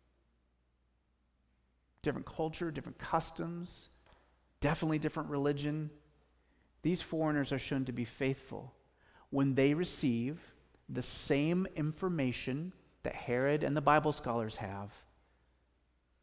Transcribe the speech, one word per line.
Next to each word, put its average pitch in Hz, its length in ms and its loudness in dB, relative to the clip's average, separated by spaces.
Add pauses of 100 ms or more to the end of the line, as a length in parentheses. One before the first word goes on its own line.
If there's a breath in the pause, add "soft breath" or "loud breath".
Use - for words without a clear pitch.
(2000)
different 135 240 -4
culture, 160 440 -4
different - 280 -10
customs, 170 920 -6 (720 soft breath)
definitely 156 380 0
different 156 300 -4
religion. 147 640 0 (920)
These 175 200 2
foreigners 151 500 0
are 135 60 2
shown 135 280 0
to 123 60 -4
be 120 120 -2
faithful 131 680 -4 (580 soft breath)
when 139 240 4
they 135 200 6
receive 147 680 0 (480)
the 127 140 -4
same 160 640 2 (100)
information 156 960 -2 (300)
that - 120 -2
Herod 139 500 2
and 139 120 2
the 151 40 0
Bible 147 320 6
scholars 117 440 -2
have, 101 360 -6 (1300)